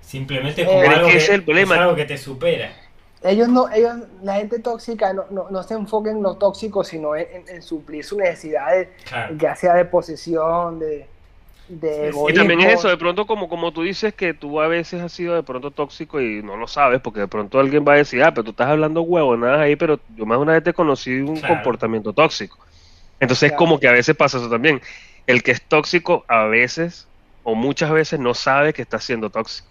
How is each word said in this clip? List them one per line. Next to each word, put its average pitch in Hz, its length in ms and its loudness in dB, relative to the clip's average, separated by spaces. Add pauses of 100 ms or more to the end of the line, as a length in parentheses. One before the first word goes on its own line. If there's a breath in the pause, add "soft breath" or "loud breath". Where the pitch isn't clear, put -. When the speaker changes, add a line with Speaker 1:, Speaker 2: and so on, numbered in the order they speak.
Speaker 1:
simplemente 135 600 -6
es 170 60 0
como 190 140 4
Speaker 2:
Eh, - 20 6
Speaker 3:
Pero 151 80 8
es 156 60 6
Speaker 1:
algo 170 100 4
Speaker 3:
que 175 60 8
Speaker 1:
que, 170 40 6
Speaker 3:
ese 160 140 4
es 202 60 4
el 190 40 -2
problema. 175 320 2
Speaker 1:
es 165 60 4
algo 175 160 2
que 147 80 -2
te 143 120 -8
supera. 135 540 -4 (560)
Speaker 2:
Ellos 214 220 4
no, 247 240 4
ellos, 233 220 2 (280)
la 196 120 -6
gente 214 240 -4
tóxica 226 560 -4
no, 190 160 -6
no, 190 180 -8
no 190 140 -6
se 196 100 -10
enfoca 214 380 -4
en 214 120 -4
lo 185 140 -2
tóxico, 196 480 -2
sino 151 320 -6
en, 165 160 -6
en, 180 240 -18
en 165 60 -20
suplir 151 420 -12
sus 202 140 -8
necesidades, 165 720 0 (200)
Speaker 1:
Claro. 123 300 -8
Speaker 2:
ya 151 180 0
sea 180 160 2
de 175 140 6
posesión, 165 920 -2
de, 151 280 -8 (600)
de 165 200 -8 (240)
Speaker 1:
Sí, 147 60 -4
sí. - 0 - (100)
Speaker 3:
Y 156 60 2
también 170 260 4
es 190 60 6
Speaker 2:
egoísmo. - 140 6
Speaker 3:
eso, 208 100 0
de 175 80 2
pronto 175 280 -2
como, 208 220 -4
como 170 240 -4
tú 160 100 -8
dices 196 300 -4
que 170 220 -4
tú 147 260 -6
a 156 80 2
veces 170 320 -4
has 175 100 -10
sido 175 240 -6
de 165 80 0
pronto 127 280 -10
tóxico 147 500 -8
y 107 220 -4
no 104 160 -12
lo 117 100 -8
sabes, 131 320 2
porque 107 200 -8
de 101 80 -4
pronto 107 300 -4
alguien 135 300 2
va 143 60 6
a - 20 6
decir, 139 260 2
"Ah, 160 120 4
pero 120 100 -2
tú 110 60 -10
estás 120 180 -2
hablando 156 320 0
huevonadas 143 600 2
ahí", 147 120 4
pero 151 240 0 (160)
yo 110 120 -8
más 113 100 2
de 135 60 2
una 156 100 2
vez 160 120 4
te 170 100 0
conocí 131 460 -2
un 147 180 -4
Speaker 1:
Claro. 151 160 0
Speaker 3:
comportamiento 113 580 -4
tóxico. 131 460 0 (640 soft breath)
Entonces 135 320 2
Speaker 2:
Claro. 143 60 -4
Speaker 3:
como 165 220 4
que 135 80 4
a 123 40 8
veces 120 220 4
pasa 139 220 0
eso 120 140 -4
también. 127 320 0 (440 loud breath)
El 123 160 2
que 131 100 0
es 120 100 -2
tóxico 165 680 0
a 113 160 2
veces, 123 640 -2 (340)
o 113 120 -2
muchas 139 360 -2
veces, 156 300 0
no 123 140 0
sabe 143 400 2
que 127 80 -10
está 110 180 -6
siendo 110 300 -6
tóxico. - 400 -8